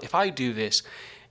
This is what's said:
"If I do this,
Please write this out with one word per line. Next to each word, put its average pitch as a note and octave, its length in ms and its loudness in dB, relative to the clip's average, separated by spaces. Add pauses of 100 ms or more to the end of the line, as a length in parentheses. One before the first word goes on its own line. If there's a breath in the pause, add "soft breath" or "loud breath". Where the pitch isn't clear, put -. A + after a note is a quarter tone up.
"If - 100 -4
I G3 160 4
do B2+ 240 0
this, G#2+ 300 2 (480 loud breath)